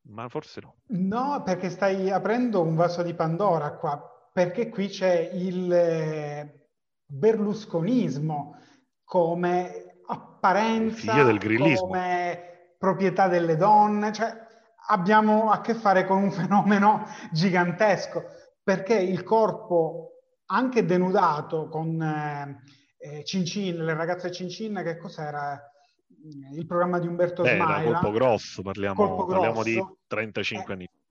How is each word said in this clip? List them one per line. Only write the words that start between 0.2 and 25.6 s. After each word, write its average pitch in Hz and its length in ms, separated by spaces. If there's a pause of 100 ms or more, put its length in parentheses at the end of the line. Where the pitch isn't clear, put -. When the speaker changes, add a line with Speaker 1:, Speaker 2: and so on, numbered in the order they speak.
Speaker 1:
forse - 320
no. - 160 (160)
Speaker 2:
No, 226 520
perché 180 260
stai 190 400
aprendo 208 520
un 160 120
vaso 170 280
di 170 120
Pandora 165 600
qua, - 560
perché 185 360
qui 196 200
c'è 180 440
il, 180 400
eh, 156 960 (380)
berlusconismo 165 1500 (480)
come 180 1040
apparenza, 220 800
Speaker 1:
Il 226 100
figlio 214 300
del 110 140
grillismo. 110 480
Speaker 2:
come 180 880
proprietà 185 520
delle 170 280
donne, 208 560
cioè 220 200 (560)
abbiamo 214 600
a 202 100
che 233 140
fare 190 300
con 190 180
un 202 80
<laughs> - 20
fenomeno 202 760 (240)
gigantesco, 175 960 (380)
perché 190 320
il 180 280
corpo 170 840 (400)
anche 233 380
denudato 170 840
con... 160 340
Eh, 147 600 (360)
eh, 147 260
Cin 190 200
Cin, 170 400
le 160 100
ragazze 175 380
Cin 180 160
Cin, 208 340
che 165 140
cos'era? 147 600 (960)